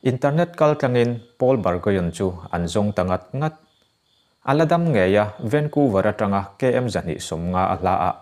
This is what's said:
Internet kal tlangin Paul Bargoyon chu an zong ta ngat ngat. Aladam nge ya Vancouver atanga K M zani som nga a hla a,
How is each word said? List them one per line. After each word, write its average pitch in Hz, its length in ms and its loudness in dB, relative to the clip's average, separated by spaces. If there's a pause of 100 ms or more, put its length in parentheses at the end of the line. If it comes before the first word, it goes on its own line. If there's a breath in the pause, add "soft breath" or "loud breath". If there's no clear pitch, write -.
Internet 143 520 0
kal 151 240 4
tlangin 120 400 0 (200)
Paul 131 180 4
Bargoyon 90 600 0
chu 98 100 0 (240)
an 87 160 -2
zong 104 280 -2
ta 104 80 0
ngat 92 200 -2 (100)
ngat. 151 220 -4 (880)
Aladam 160 380 2 (100)
nge 95 120 4 (100)
ya 104 100 4 (260)
Vancouver 143 560 2
atanga 101 340 0 (180)
K - 20 -4 (220)
M 123 40 -2
zani 87 320 -4
som 85 320 -6
nga 92 120 0 (100)
a - 20 -2
hla 92 180 -2 (140)
a, - 20 0 (120)